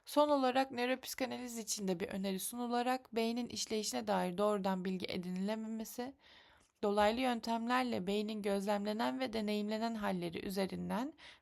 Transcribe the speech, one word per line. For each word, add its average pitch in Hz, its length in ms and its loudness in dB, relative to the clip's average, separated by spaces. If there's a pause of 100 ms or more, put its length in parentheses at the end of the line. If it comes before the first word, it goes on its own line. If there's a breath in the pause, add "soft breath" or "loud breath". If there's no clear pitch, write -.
Son 294 240 4
olarak 269 420 4
nöropsikanaliz 247 880 -2
içinde 190 420 -2
bir - 80 -4
öneri 190 320 -2
sunularak 240 760 -2
beynin 233 340 0
işleyişine 214 580 -2
dair 185 320 2
doğrudan 196 460 2
bilgi 185 240 -2
edinilememesi, 220 1080 -4 (680 loud breath)
dolaylı 208 380 6
yöntemlerle 233 840 0
beynin 208 360 0
gözlemlenen 208 800 0
ve 254 120 -2
deneyimlenen 214 640 0
halleri 190 520 -2
üzerinden 190 640 -2 (300 loud breath)